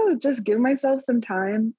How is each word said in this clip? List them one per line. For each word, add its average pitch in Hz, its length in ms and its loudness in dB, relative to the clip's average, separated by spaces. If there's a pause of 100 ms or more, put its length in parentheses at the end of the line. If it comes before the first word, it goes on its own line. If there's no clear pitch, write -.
(160)
just 247 280 -2
give 208 160 0
myself 269 400 2
some 247 220 0
time 208 560 -2